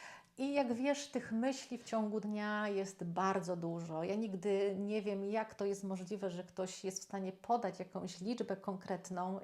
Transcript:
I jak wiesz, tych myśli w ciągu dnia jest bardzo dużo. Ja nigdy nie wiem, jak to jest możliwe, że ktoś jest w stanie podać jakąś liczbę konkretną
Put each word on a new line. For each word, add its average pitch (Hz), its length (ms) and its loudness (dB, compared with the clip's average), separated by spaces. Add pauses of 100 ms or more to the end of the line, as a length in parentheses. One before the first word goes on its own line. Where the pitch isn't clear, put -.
(400)
I 269 120 0
jak 269 200 4
wiesz, 269 360 2
tych 240 240 -2
myśli 247 460 0
w - 60 -14
ciągu 214 360 0
dnia 208 480 0
jest 190 360 -2
bardzo 180 520 2
dużo. 165 480 -2
Ja 190 100 2
nigdy 202 640 2
nie 208 240 0
wiem, 196 220 0
jak 220 300 0
to 202 100 -2
jest 196 200 0
możliwe, 190 460 -2
że 175 140 -4
ktoś 185 400 -4
jest 190 160 -2
w - 20 -12
stanie 190 300 -4
podać 208 460 0
jakąś 180 420 -6
liczbę 208 360 0
konkretną 185 880 -2